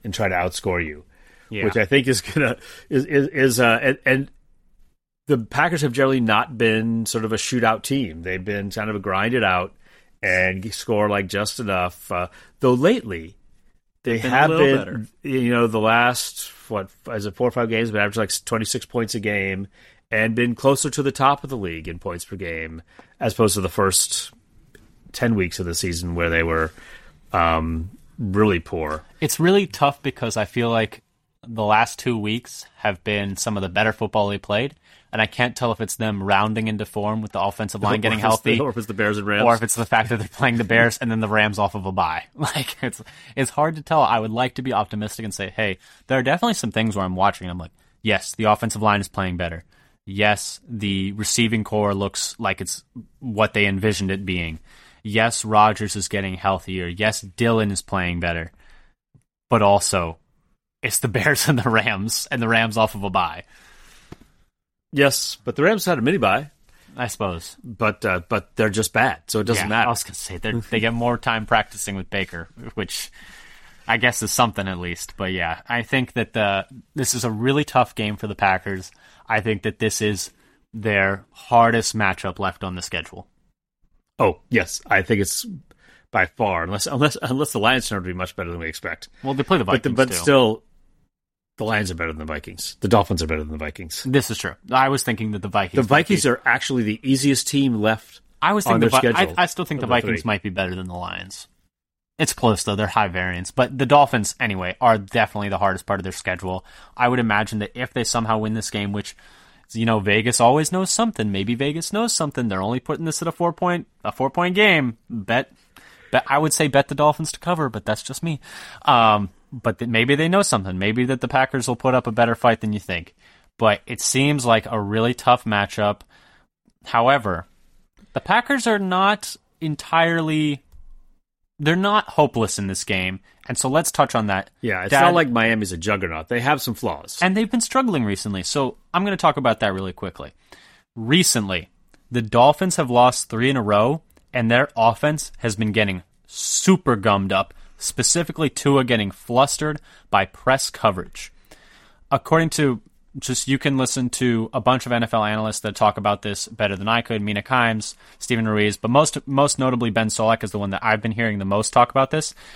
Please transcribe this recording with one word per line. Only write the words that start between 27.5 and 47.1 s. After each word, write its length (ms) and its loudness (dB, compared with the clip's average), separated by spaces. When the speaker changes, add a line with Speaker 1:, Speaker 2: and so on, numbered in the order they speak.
Speaker 1:
really 420 2
poor. 440 -6
Speaker 2:
It's 180 -2
really 280 4
tough 340 0
because 360 -6
I 80 0
feel 240 -2
like 340 -2
the 160 -6
last 360 2
two 180 -2
weeks 480 -6
have 260 -4
been 340 -2
some 200 -4
of 40 -4
the 80 -4
better 240 2
football 360 0
they 80 -4
played, 380 -4
and 100 -2
I 40 4
can't 300 -2
tell 160 0
if 80 -4
it's 160 -6
them 280 -4
rounding 440 2
into 180 -4
form 360 -4
with 100 -10
the 100 -4
offensive 400 -4
line 140 2
Speaker 1:
<laughs> 40 -2
Or 20 -4
Speaker 2:
getting 180 0
Speaker 1:
if 60 -2
it's 160 2
the, 140 2
Speaker 2:
healthy, 60 0
Speaker 1:
or 80 0
if 80 -6
it's 100 -8
the 60 -10
Bears 240 0
and 100 -6
Rams. 180 2
Speaker 2:
or 80 6
if 100 0
it's 120 -2
the 100 -2
fact 240 2
that 100 0
they're 80 -6
playing 300 0
the 60 0
Bears 340 4
and 140 -4
then 80 0
the 100 0
Rams 300 2
off 160 0
of 100 -8
a 60 -4
bye. 380 -2
<laughs> 60 -20
Like, 460 -6
it's, 200 -8
it's 160 -2
hard 240 0
to 80 -10
tell. 180 2
I 180 2
would 120 -4
like 240 -2
to 80 -6
be 100 -4
optimistic 500 -4
and 100 -8
say, 220 -8
"Hey, 220 -2
there 120 2
are 40 0
definitely 320 0
some 160 -6
things 240 0
where 100 -2
I'm 100 -4